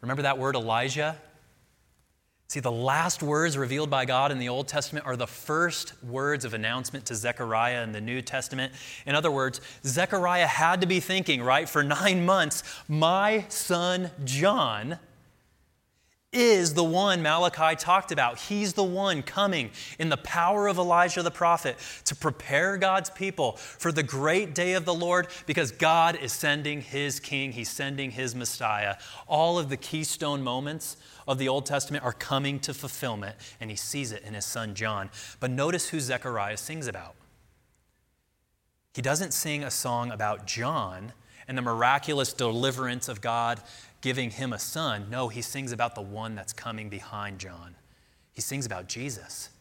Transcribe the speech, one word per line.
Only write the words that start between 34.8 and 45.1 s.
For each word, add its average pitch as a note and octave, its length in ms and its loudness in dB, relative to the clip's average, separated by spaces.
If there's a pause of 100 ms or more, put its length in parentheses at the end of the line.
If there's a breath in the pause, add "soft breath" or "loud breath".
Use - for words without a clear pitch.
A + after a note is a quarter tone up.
But B2+ 100 -2
notice D3 380 0
who E3 100 -4
Zechariah A#2+ 600 -2
sings D#3+ 280 -8
about. F#2+ 300 -10 (1800)
He C3 80 -6
doesn't D3+ 320 0
sing D3 300 -2
a B2+ 60 -6
song A#2+ 420 -2
about G#2 340 -2
John A#2 680 -4 (360 loud breath)
and C3 100 -4
the B2 40 -4
miraculous B2+ 680 2
deliverance B2 760 -2
of G#2+ 120 -8
God A#2 400 0 (400 loud breath)
giving B2+ 300 -2
him B2+ 200 -6
a G#2+ 80 -6
son. A2 520 -4